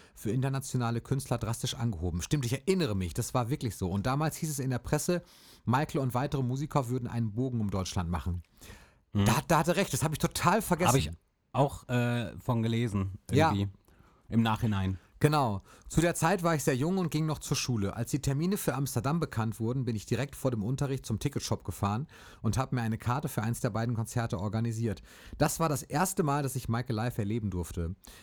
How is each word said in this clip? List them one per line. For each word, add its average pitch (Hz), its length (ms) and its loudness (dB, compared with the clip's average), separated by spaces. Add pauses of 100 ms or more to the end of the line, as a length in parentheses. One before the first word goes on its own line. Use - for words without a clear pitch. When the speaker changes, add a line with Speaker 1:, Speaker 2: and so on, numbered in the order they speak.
(160)
Speaker 1:
für - 160 -4
internationale 127 720 0
Künstler 135 360 -2
drastisch - 380 -4
angehoben." 90 460 -2
Stimmt, 143 240 -2
ich 120 80 0
erinnere 156 420 0
mich, 92 180 -2
das - 200 -4
war 120 160 0
wirklich 127 260 -2
so. 92 140 -2
Und 98 160 0
damals 139 320 0
hieß 160 120 -4
es 147 100 -6
in 131 100 -2
der 123 100 0
Presse, 170 440 0 (420)
Michael 143 340 2
und 127 140 0
weitere 135 300 0
Musiker 131 460 0
würden 123 180 -2
einen 113 260 -2
Bogen 123 260 0
um 107 100 0
Deutschland 92 400 -2
machen. 87 340 -2 (680)
Speaker 2:
Mhm. 101 120 4
Speaker 1:
Da, 110 220 4
da 160 120 6
hat 160 80 2
er 175 80 4
recht, 185 180 0
das - 100 0
hab 156 100 2
ich 143 60 -4
total 180 420 4
vergessen. 175 280 2
Speaker 2:
Hab 131 100 6
ich 78 120 -2 (420)
auch, 139 360 0
äh, 120 500 0
von 117 220 0
gelesen, 110 560 0 (140)
Speaker 1:
Ja. 156 180 6
Speaker 2:
irgendwie, 101 200 2 (600)
im 113 120 4
Nachhinein. 104 580 2 (200)
Speaker 1:
Genau. 139 440 2 (260)
"Zu - 100 2
der 170 140 4
Zeit 175 300 2
war 170 100 4
ich 147 100 0
sehr 143 120 4
jung 170 240 0
und 170 100 0
ging 156 160 0
noch 156 140 -2
zur - 180 -2
Schule. 104 380 0
Als 117 160 -4
die 147 100 0
Termine 156 340 0
für 143 200 -2
Amsterdam 135 440 -2
bekannt 113 400 -2
wurden, 123 240 -2
bin 117 120 -2
ich 101 100 -6
direkt 123 300 -2
vor - 160 0
dem 110 100 -2
Unterricht 131 460 -2
zum 110 100 0
Ticketshop - 460 -4
gefahren 104 420 -2 (380)
und 110 160 2
hab 131 120 -2
mir 127 120 0
eine 113 160 0
Karte 127 280 -2
für - 140 -2
eins 117 180 0
der 123 120 0
beiden 117 240 0
Konzerte 117 440 -2
organisiert. 110 640 0 (380)
Das 147 200 2
war 165 100 2
das 139 120 -2
erste 180 400 0
Mal, 147 220 2
dass 131 120 -4
ich 127 140 -6
Michael 120 260 -2
live 120 220 -2
erleben 107 320 -2
durfte. 87 460 -4 (280)